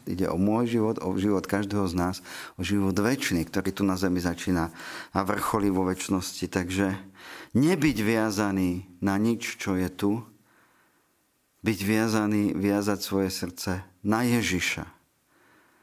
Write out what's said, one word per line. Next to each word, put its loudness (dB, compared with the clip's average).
Ide 0
o 0
môj 2
život, 0
o 0
život 2
každého 0
z 0
nás, 0
o -6
život 2
večný, 0
ktorý -4
tu 0
na 2
zemi 0
začína 0
a 0
vrcholí 0
vo 2
večnosti. -2
Takže 0
nebyť 4
viazaný 2
na 2
nič, 0
čo -2
je 0
tu, -2
byť 0
viazaný, 2
viazať 2
svoje 0
srdce -6
na 2
Ježiša. 0